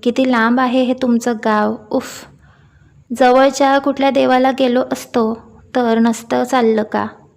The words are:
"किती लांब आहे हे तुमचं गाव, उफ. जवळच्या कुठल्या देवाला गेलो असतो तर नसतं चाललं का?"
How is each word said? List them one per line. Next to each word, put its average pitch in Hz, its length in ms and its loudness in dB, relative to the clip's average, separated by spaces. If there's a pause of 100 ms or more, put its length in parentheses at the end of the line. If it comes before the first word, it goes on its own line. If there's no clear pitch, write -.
"किती 254 280 0
लांब 240 300 2
आहे 254 220 0
हे 254 120 0
तुमचं 240 380 0 (120)
गाव, 214 320 0 (140)
उफ. - 360 -8 (920)
जवळच्या 269 600 4
कुठल्या 277 320 -2
देवाला 262 400 2
गेलो 262 320 0 (100)
असतो 233 460 -4 (380)
तर 233 220 0
नसतं 233 460 0
चाललं 226 380 0
का?" 214 240 -4 (300)